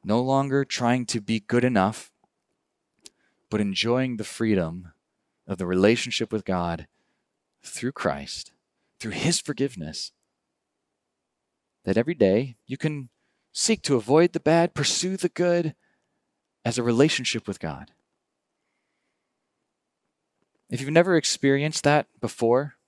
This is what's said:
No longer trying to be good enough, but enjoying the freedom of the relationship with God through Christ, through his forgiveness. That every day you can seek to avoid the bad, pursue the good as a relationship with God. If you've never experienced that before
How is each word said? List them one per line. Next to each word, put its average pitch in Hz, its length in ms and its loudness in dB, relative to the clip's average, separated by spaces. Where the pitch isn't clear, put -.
No 110 200 0
longer 135 420 0
trying 123 420 0
to 113 140 -6
be 110 200 -2
good 120 240 0
enough, 107 460 0
but 107 100 0
enjoying 117 560 0
the 104 80 -8
freedom 90 680 -2
of 95 120 -6
the 92 80 -4
relationship 107 680 0
with 107 140 -6
God 87 400 -4
through - 300 -8
Christ, - 600 -6
through 113 120 -10
his 165 280 0
forgiveness. 123 760 -6
That 98 140 2
every 143 160 0
day 117 420 2
you 131 120 -8
can 147 320 -6
seek - 300 0
to 139 140 2
avoid 143 360 4
the - 80 -4
bad, 170 320 2
pursue 185 460 -2
the 180 100 -2
good 175 460 0
as 113 140 -2
a 123 40 -2
relationship 120 640 2
with 98 140 -8
God. 71 300 -10
If 120 100 -4
you've 135 100 -6
never 170 260 4
experienced 143 680 0
that 147 220 4
before 123 560 0